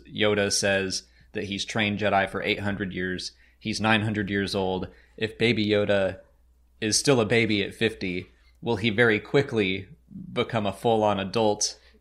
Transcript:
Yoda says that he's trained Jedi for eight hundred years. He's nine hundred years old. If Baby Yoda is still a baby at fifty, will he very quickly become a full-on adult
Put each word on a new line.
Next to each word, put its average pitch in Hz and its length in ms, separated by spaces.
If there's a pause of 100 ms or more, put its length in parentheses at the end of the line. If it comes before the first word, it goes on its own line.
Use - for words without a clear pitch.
Yoda 101 460
says 98 520 (280)
that 98 120
he's 98 200
trained 104 340
Jedi 98 300
for 98 140
eight 104 180
hundred 98 320
years. 90 400 (260)
He's 104 220
nine 110 220
hundred 104 280
years 98 240
old. 92 340 (280)
If 107 220
Baby 113 280
Yoda 101 520 (600)
is 107 180
still 135 220
a 107 60
baby 110 360
at 92 120
fifty, 92 540 (320)
will 117 160
he 110 140
very 107 280
quickly 107 720 (440)
become 113 340
a 95 60
full-on 107 460
adult 104 600 (220)